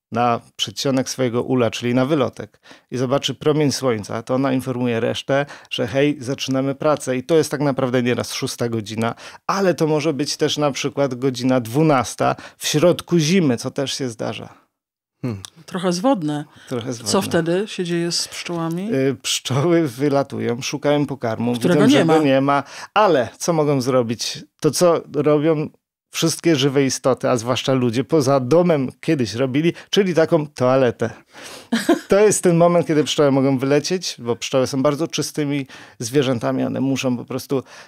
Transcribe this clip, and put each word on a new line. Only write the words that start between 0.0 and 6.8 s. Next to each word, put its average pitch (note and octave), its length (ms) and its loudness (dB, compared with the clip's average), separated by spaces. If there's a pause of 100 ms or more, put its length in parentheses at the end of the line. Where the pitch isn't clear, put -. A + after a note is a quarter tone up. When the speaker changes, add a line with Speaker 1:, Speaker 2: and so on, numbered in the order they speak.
Speaker 1:
na A#2 280 0 (160)
przedsionek C3 540 -2
swojego B2 320 -2
ula, A#2+ 280 0
czyli A#2+ 240 -2
na C3 120 2
wylotek C3 540 -2 (300)
i C3 60 -8
zobaczy C3 380 -2
promień D3+ 380 2
słońca, A2 500 -2
to C3 120 -4
ona C3 180 0
informuje B2 480 -2
resztę, C3+ 460 -2 (240)
że B2+ 160 -4
hej, C#3+ 340 2
zaczynamy C3+ 540 -4
pracę. C3+ 420 -2